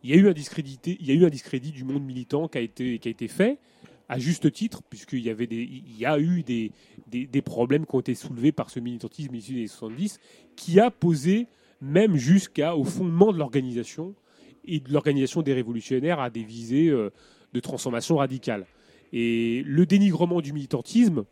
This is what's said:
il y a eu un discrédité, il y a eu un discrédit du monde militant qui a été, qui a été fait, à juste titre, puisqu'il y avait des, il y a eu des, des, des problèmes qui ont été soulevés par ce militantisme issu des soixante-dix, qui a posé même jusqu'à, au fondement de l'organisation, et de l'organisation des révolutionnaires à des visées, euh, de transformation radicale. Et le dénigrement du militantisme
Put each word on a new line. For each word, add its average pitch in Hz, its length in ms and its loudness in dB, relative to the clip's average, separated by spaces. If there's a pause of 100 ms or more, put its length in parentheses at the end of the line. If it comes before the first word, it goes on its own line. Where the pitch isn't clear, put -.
il 127 80 -6
y - 20 4
a 160 40 8
eu 196 120 10
un 185 60 4
discrédité, 147 640 -8
il 160 60 -8
y 135 60 2
a - 20 6
eu 170 100 8
un 165 60 6
discrédit 139 420 -8
du 131 100 -12
monde 139 220 -4
militant 131 420 -4
qui 143 120 -6
a - 20 -2
été, 120 380 -6
qui 117 100 -8
a - 20 -4
été 110 160 -10
fait, 226 320 0 (520)
à 131 80 -6
juste 147 340 0
titre, - 300 -8
puisqu'il - 380 -10
y 113 100 -4
avait 113 160 -4
des, 113 160 -8
il 123 360 -16
y 113 60 -6
a 147 140 0
eu 170 240 0
des, 117 300 -4 (340)
des, 123 200 -8
des 131 140 -2
problèmes 135 460 -2
qui - 100 -10
ont 127 40 2
été 123 140 -4
soulevés 131 380 -2
par - 160 -6
ce - 120 -10
militantisme 120 540 -10
issu 117 200 -12
des 117 120 -6
soixante-dix, 120 520 -8 (380)
qui 170 220 4
a 240 120 6
posé 175 560 2 (340)
même 165 360 4
jusqu'à, 160 600 2
au 139 80 0
fondement 180 480 4
de 170 60 -2
l'organisation, 131 760 -6 (520)
et 156 140 -4
de 131 120 -8
l'organisation 143 480 2
des 139 140 0
révolutionnaires 127 680 -2
à 123 80 -4
des 113 160 -8
visées, 117 460 0
euh, 113 180 0 (460)
de 123 60 -2
transformation 131 560 -2
radicale. 131 500 -2 (480)
Et 117 500 0
le 151 220 4
dénigrement 175 560 4
du 143 100 -8
militantisme 147 800 0